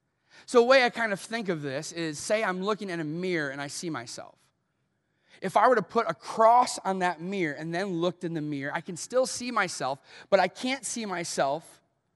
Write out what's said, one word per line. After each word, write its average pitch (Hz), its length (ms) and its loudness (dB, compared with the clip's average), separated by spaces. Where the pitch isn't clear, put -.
So 247 160 4
a 233 40 8
way 254 200 8
I 240 60 4
kind 226 220 -4
of 190 80 -6
think 220 280 -8
of 160 140 -2
this 143 300 -6
is, 165 260 -6
say 220 240 0
I'm 185 220 -2
looking 202 260 -2
in 170 80 -6
a 160 60 -4
mirror 160 460 -2
and 143 100 -8
I 143 80 -6
see 170 220 -8
myself. - 440 -12
If 185 160 0
I 214 120 6
were 254 80 6
to 202 60 2
put 220 280 0
a 165 40 -2
cross 233 680 4
on 190 140 -2
that 175 220 -2
mirror 175 340 -4
and 160 180 -8
then 175 280 -2
looked 175 240 -2
in 165 100 -6
the 156 60 -4
mirror, 143 340 -4
I 170 60 0
can 175 160 -10
still 254 280 2
see 247 280 -6
myself, 156 480 0
but 190 100 8
I 185 80 4
can't 262 360 -4
see 226 220 -6
myself 165 760 -4